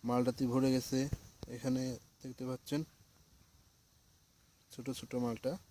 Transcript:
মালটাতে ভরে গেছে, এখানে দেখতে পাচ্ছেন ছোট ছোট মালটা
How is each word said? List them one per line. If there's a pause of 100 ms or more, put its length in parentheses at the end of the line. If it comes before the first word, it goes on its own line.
মালটাতে (100)
ভরে
গেছে, (580)
এখানে (400)
দেখতে
পাচ্ছেন (1900)
ছোট (120)
ছোট (120)
মালটা (180)